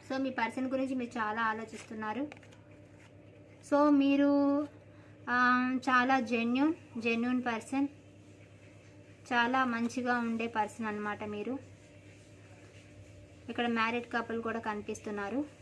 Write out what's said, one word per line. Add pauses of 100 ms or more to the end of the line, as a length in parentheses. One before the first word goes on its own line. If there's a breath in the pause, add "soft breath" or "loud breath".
(120)
So,
మీ
పర్సన్
గురించి
మీరు
చాలా
ఆలోచిస్తున్నారు. (1500)
So,
మీరు, (680 loud breath)
ఆ, (120)
చాలా
జెన్యూన్, (240)
జెన్యూన్
పర్సన్, (1500)
చాలా
మంచిగా
ఉండే
పర్సన్
అన్నమాట
మీరు. (1900)
ఇక్కడ
మ్యారీడ్
కపుల్
కూడా
కనిపిస్తున్నారు